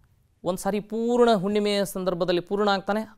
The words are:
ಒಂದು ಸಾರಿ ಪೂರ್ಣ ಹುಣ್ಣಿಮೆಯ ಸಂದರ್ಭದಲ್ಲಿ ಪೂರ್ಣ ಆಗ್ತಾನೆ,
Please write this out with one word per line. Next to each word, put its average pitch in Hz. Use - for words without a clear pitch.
ಒಂದು 180
ಸಾರಿ 196
ಪೂರ್ಣ 233
ಹುಣ್ಣಿಮೆಯ 208
ಸಂದರ್ಭದಲ್ಲಿ 180
ಪೂರ್ಣ 202
ಆಗ್ತಾನೆ, 202